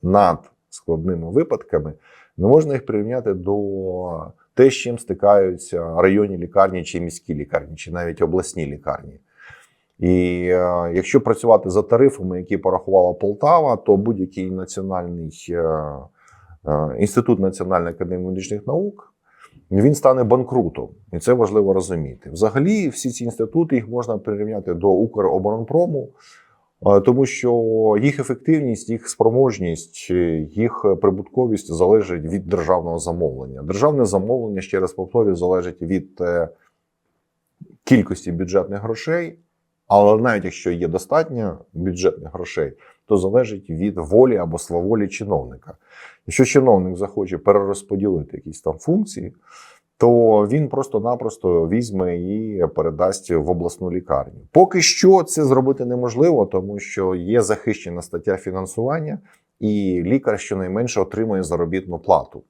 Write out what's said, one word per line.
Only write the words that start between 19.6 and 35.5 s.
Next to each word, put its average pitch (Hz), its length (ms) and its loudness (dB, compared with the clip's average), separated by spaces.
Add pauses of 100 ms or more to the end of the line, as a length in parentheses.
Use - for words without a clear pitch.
він 110 240 4
стане 131 300 2
банкрутом. 113 640 0 (240)
І 87 60 -6
це 117 140 2
важливо 104 400 2
розуміти. 85 580 -4
Взагалі, 135 580 0
всі 123 220 -8
ці 120 140 -10
інститути, 139 520 -2
їх 110 120 -2
можна 113 300 -6
прирівняти 104 560 -6
до 90 160 2
Укроборонпрому, 110 1160 0 (800)
е, 101 140 6
тому 123 260 4
що 123 260 -2 (500)
їх 139 180 0
ефективність, 135 680 -2
їх 113 180 -6
спроможність, 110 1000 0 (400)
їх 98 500 0
прибутковість 98 720 0
залежить 90 520 2
від 87 220 -6
державного 85 520 0
замовлення. 69 640 -6
Державне 120 420 2
замовлення, 104 560 -2
ще 95 200 -4
раз 92 120 -2
повторюю, 98 440 0
залежить 90 460 -2